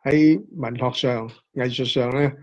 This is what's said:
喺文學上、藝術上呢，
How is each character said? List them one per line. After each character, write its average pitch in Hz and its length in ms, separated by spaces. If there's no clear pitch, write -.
喺 156 420
文 120 180
學 123 160
上、 117 380
藝 123 200
術 127 120
上 123 280
呢， 139 280